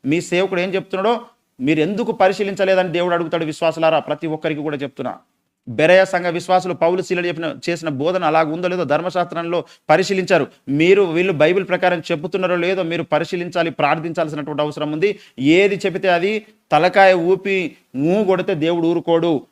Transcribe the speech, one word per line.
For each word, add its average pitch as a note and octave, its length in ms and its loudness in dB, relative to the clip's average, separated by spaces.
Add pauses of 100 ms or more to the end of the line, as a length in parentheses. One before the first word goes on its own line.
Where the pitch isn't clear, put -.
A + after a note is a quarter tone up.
మీ D3+ 140 0 (120)
సేవకుడు F#3 340 0
ఏం F#3+ 140 -6
చెప్తున్నాడో F#3+ 360 -2 (520)
మీరు D#3 200 2
ఎందుకు G#3 260 -4 (100)
పరిశీలించలేదని F#3+ 720 0
దేవుడు F3 200 0
అడుగుతాడు. E3 360 -4
విశ్వాసులారా, D#3+ 560 0
ప్రతి D3+ 180 -6 (100)
ఒక్కరికి D#3 300 -4
కూడా D3 180 -6
చెప్తున్నా, B2+ 280 -8 (640)
బెరయ F3 220 6 (120)
సంఘ F3 240 -2
విశ్వాసులు F3+ 440 0
పౌలు F3+ 260 2
శీలలు F3 220 -2
చెప్పిన, E3 180 -6 (200)
చేసిన E3+ 220 -4 (120)
బోధన F3+ 300 0
అలాగ D#3+ 240 2
ఉందో F3+ 180 -4
లేదో F3+ 200 -2
ధర్మశాస్త్రంలో E3+ 680 -2 (320)
పరిశీలించారు. F3+ 560 2 (340)
మీరు F#3+ 220 6 (120)
వీళ్ళు F#3 280 0
బైబిల్ F3+ 280 2
ప్రకారం F3+ 380 0
చెబుతున్నారో F3+ 560 -2
లేదో F#3+ 260 -2
మీరు E3 240 -4
పరిశీలించాలి, E3+ 680 -4
ప్రార్థించాల్సినటువంటి D3+ 840 -2
అవసరం D3+ 300 -6
ఉంది. G3 160 0 (480)
ఏది G3 260 2
చెబితే F#3 320 -2
అది G3 160 0 (400)
తలకాయ F#3 400 6 (180)
ఊపి F#3+ 260 0 (520)
ఊ G#3 180 2
కొడితే F#3 240 0 (140)
దేవుడు E3+ 260 0
ఊరుకోడు. E3+ 400 0 (200)